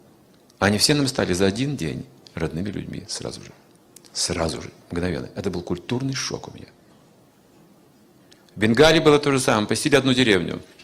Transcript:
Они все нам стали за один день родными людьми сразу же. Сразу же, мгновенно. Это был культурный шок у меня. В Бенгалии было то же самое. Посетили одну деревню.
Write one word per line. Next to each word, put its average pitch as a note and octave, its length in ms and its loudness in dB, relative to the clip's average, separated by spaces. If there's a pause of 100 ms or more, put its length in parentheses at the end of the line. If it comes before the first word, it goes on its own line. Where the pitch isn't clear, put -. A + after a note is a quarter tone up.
(580)
Они G#2 200 2
все D3 180 2
нам C#3+ 120 0
стали F#2+ 260 0
за F#2 120 2
один B2 300 0
день D2+ 300 -6 (280)
родными E2 360 -6
людьми - 380 -10
сразу - 340 -10
же. - 100 -20 (640)
Сразу E2 480 -4
же, - 100 -14 (180)
мгновенно. E2+ 460 -4
Это G2+ 160 -4
был F2 100 -6
культурный B2+ 540 -6
шок - 320 -8
у - 40 -16
меня. - 160 -18 (1900)
В - 40 -10
Бенгалии D3 420 6
было D3 180 6
то C#3+ 120 0
же C3+ 100 2
самое. A2 260 2
Посетили C#3 300 2
одну C3 160 4
деревню. G#2 480 2 (220)